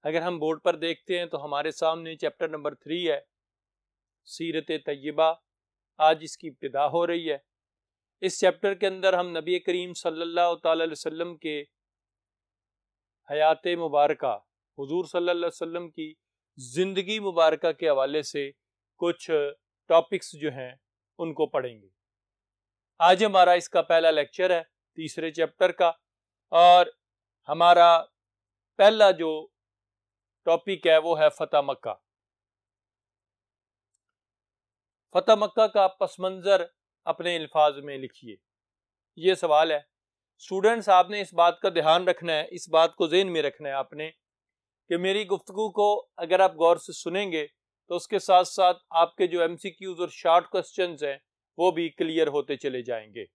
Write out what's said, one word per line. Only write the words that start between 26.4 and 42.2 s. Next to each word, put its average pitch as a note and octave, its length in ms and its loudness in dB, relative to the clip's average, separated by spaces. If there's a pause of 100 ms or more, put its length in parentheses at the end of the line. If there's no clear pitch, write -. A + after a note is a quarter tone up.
और F3 400 8 (580)
हमारा E3+ 580 6 (720)
पहला G#3 340 8
जो D#3+ 180 -4 (1160)
टॉपिक E3 400 -2
है D#3+ 120 6
वो E3 160 0
है D#3 160 2
फतह D3+ 300 -2
मक्का। C3 320 -8 (3250)
फतह F#3+ 200 4
मक्का G#3+ 320 0
का G3+ 220 2
पस - 300 -6
मंज़र F#3 460 -2 (420)
अपने E3+ 280 -4
अल्फाज D3+ 440 0
में C#3+ 180 -14
लिखिए, B2 400 -16 (800)
ये F3+ 180 0
सवाल D#3+ 360 2
है। D3 140 -6 (560)
स्टूडेंट्स, G#3 480 -2
आपने F#3 320 4
इस F3 120 -10
बात E3+ 300 2
का G3 80 0
ध्यान E3 360 0
रखना E3+ 260 -4